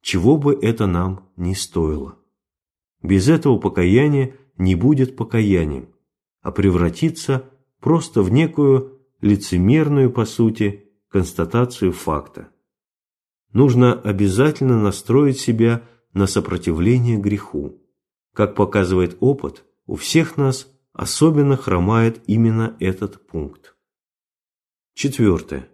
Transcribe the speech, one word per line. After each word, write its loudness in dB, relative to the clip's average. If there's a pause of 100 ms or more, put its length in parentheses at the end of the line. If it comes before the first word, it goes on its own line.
чего 0
бы 0
это -2
нам -4
ни -4
стоило. -6 (840)
Без 2
этого 2
покаяния 0 (220)
не 2
будет 0
покаянием, -2 (460)
а -10
превратится -2 (300)
просто 0
в 0
некую 0 (200)
лицемерную, 2
по -2
сути, -2 (240)
констатацию -2
факта. -10 (1040)
Нужно 6
обязательно 0
настроить 0
себя 0 (280)
на 2
сопротивление 0
греху. -6 (540)
Как -2
показывает 0
опыт, -2 (220)
у -10
всех -2
нас -2 (240)
особенно 0
хромает 0
именно 0
этот -6
пункт. -12 (1200)
Четвёртое. -2